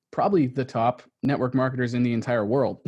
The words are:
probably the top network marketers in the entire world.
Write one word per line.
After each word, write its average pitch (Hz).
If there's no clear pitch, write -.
probably 185
the 127
top 120
network 127
marketers 127
in 123
the 120
entire 113
world. 110